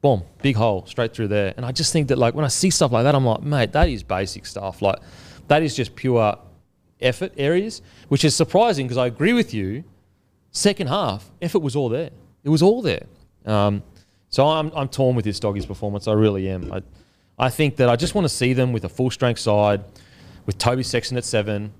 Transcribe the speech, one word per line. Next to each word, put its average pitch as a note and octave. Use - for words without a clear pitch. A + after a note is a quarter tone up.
boom, A#2+
big C#3
hole G#2+
straight -
through A2
there. G2+
And B2
I B2
just C3+
think D3+
that, C3+
like, A#2
when D3+
I C3+
see F#3
stuff D3+
like A#2
that, C#3+
I'm C3+
like, A2+
"Mate, C#3
that D#3+
is A2+
basic F#2+
stuff." G2
Like, G2
that D3+
is D3+
just A#2+
pure A#2
effort B2+
areas, F3
which C#3
is D3
surprising F3+
'cause A#2+
I B2+
agree C#3+
with A#3+
you. G#2+
Second G3
half, C3
effort F3
was C#3
all C#3
there. C3+
It C#3+
was D#3
all A3
there. D3
Um, G2+
so C3+
I'm, D#3
I'm C#3
torn B2+
with A2+
this G#2
Doggies G2+
performance. G2+
I A2
really G2+
am. F#2
I, F#2+
I B2+
think C#3
that B2
I A#2+
just C#3
wanna F#3
see B2+
them B2
with A2
a F2
full B2+
strength A#2+
side, G#2
with -
Toby B2+
Sexton B2
at B2
seven G#2